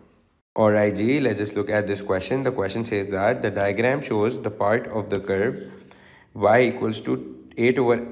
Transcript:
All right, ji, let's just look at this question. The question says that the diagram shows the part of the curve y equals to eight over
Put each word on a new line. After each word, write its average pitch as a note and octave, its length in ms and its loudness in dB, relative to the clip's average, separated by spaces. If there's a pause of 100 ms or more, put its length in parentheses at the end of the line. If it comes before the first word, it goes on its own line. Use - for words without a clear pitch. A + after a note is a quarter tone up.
(540)
All G#2+ 160 4
right, G#2 240 4
ji, A#2+ 260 2
let's A2+ 180 0
just F#2 180 -4
look G2+ 140 -2
at G#2 160 2
this G2 160 -2
question. G2 400 -2
The G#2+ 100 0
question G2+ 320 -2
says G2+ 240 -2
that A2 340 0
the A2 80 0
diagram G#2 520 0
shows A#2 380 0
the G#2+ 100 -4
part G#2 380 0
of G#2+ 220 -6
the G2+ 80 0
curve G2 540 -2 (640)
y G#2+ 280 4
equals A2 380 -2
to - 140 -4 (420)
eight B2 220 4
over A#2+ 340 2